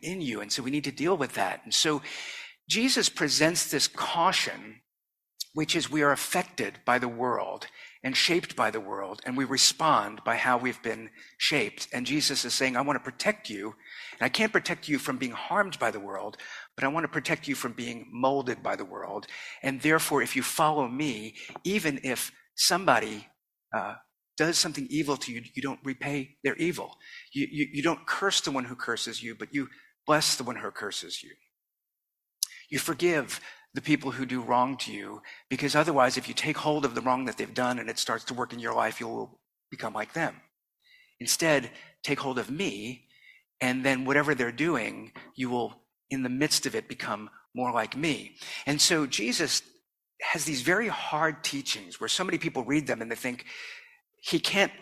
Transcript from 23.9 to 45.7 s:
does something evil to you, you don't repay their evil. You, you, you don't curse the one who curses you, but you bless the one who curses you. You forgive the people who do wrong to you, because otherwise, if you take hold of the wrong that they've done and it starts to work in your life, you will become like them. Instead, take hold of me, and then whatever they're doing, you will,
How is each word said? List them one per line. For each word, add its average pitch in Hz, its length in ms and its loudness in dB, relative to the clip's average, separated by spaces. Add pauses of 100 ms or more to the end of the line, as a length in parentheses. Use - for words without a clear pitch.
does 160 200 4
something 151 320 0
evil 143 280 0
to - 160 -8
you, 117 100 -10 (100)
you 131 80 -8
don't 135 220 -6
repay 135 580 -6
their 135 140 0
evil. 160 400 -2 (380)
You, 143 180 0
you, 147 220 0
you 143 100 -2
don't 165 240 0
curse - 320 2
the - 120 0
one 135 120 0
who 120 140 -10
curses 117 440 -4
you, 113 140 -10
but - 180 -10
you 139 140 -2 (400)
bless 151 300 6
the 131 80 -4
one 120 100 -4
who 107 160 -8
curses 92 500 -8
you. - 100 -18 (1400)
You 143 100 -2
forgive 160 640 0 (340)
the 135 60 -6
people 135 280 2
who 127 160 -4
do 127 160 -2
wrong 123 360 4
to - 140 -6
you, 101 300 -10 (260)
because 135 280 0
otherwise, 139 420 6
if 127 100 -4
you 120 60 -6
take 151 240 -2
hold 151 280 2
of 117 100 0
the 120 60 -2
wrong 127 240 2
that 120 120 -4
they've 107 160 -4
done 123 240 0
and 113 100 -6
it 113 120 -4
starts 113 240 -2
to - 100 -6
work 120 180 -4
in 117 60 -10
your 117 160 -4
life, 113 260 2
you 117 80 -6
will 113 320 -8 (300)
become 107 240 -8
like 110 200 -6
them. 165 220 0 (840)
Instead, 135 500 2 (320)
take 143 180 0
hold 131 200 -2
of 107 100 -2
me, 131 560 -4 (560)
and 127 240 2
then 131 200 2
whatever 143 280 4
they're 120 180 0
doing, 117 600 -2 (240)
you 127 160 -4
will, 117 320 -4 (260)